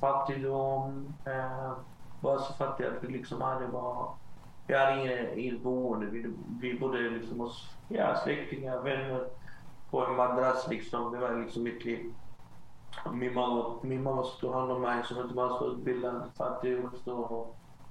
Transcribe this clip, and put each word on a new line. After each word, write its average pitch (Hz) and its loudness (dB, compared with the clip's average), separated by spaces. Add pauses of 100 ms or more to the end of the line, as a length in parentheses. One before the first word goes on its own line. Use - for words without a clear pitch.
fattigdom. 135 2 (100)
Eh, 131 -2 (480)
bara 139 4
så 139 -2
fattig 135 0
att 123 -2
vi 123 -4
liksom 123 -4
hade 127 2
bara, 120 -2 (600)
vi 131 4
hade 135 8
ingen, 120 0
inget 120 -2
boende. 123 2
Vi, 117 -4 (280)
vi 123 -2
bodde 135 2
liksom 117 0
hos, - -6 (120)
ja, - 4
släktingar, 135 0
vänner 135 0 (600)
på 131 4
en 127 2
madrass 127 6
liksom. 117 0
Det 123 -2
var 120 0
liksom 117 -2
mitt 117 -2
liv. 117 -2 (1000)
Min 123 0
mamma, 120 4 (180)
min 131 0
mamma 131 2
som 131 -6
tog 127 0
hand 127 2
om 127 2
mig, 120 2
som 120 -2
inte 120 -4
var 123 4 (100)
så 127 2
utbildad, 123 0 (160)
fattig 123 0
och 123 -6 (140)
så, 117 -2 (440)